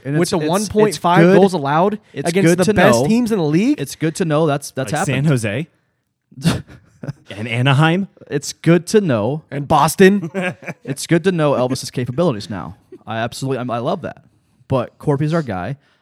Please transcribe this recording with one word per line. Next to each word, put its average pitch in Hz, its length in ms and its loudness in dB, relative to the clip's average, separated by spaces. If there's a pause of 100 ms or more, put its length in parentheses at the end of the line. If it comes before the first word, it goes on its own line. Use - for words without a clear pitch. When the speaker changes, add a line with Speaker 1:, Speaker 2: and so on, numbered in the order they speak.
Speaker 1:
And 139 140 -4
Speaker 2:
with 170 40 2
Speaker 1:
it's, 175 100 -2
Speaker 2:
the 190 60 0
Speaker 1:
it's, 156 60 -2
it's 156 60 -2
Speaker 2:
one 202 160 0
point 208 300 2
five 170 260 4
Speaker 1:
good. 180 140 6
Speaker 2:
goals 185 160 6
allowed 165 480 -2 (120)
Speaker 1:
It's 143 180 -6
Speaker 2:
against 170 200 2
Speaker 1:
good 175 80 2
Speaker 2:
the 185 60 0
Speaker 1:
to 214 100 2
Speaker 2:
best 180 280 4
Speaker 1:
know. 143 60 2
Speaker 2:
teams 226 240 2
in 214 60 0
the 160 60 0
league. 196 360 2
Speaker 1:
It's 139 140 -10
good 156 220 -4
to 190 80 -2
know 156 220 2
that's, - 260 -4
that's 131 200 -6
Speaker 3:
Like 151 140 -2
Speaker 1:
happened. 135 100 -2
Speaker 3:
San 139 100 0
Jose 123 420 0 (680)
Speaker 1:
<laughs> - 260 -2 (680)
Speaker 3:
and 107 180 -10
Anaheim. 143 600 2 (200)
Speaker 1:
It's - 240 -6
good 170 360 2
to 220 120 4
know. 135 500 -2
Speaker 2:
And 139 180 -8
Boston. 165 680 4
<laughs> 185 220 -4 (280)
Speaker 1:
It's - 220 -8
good 165 180 2
to 190 80 2
know 151 200 0
Elvis's 127 380 -2
capabilities 127 600 -4
now. 87 260 -10 (300)
I 110 120 -8
absolutely, 123 400 -6
I'm, 123 120 -6
I 117 80 -4
love 151 240 -6
that. - 220 -14 (440)
But 123 300 -4
Corpy's 151 360 -2
our 170 80 0
guy. 110 340 -8 (260)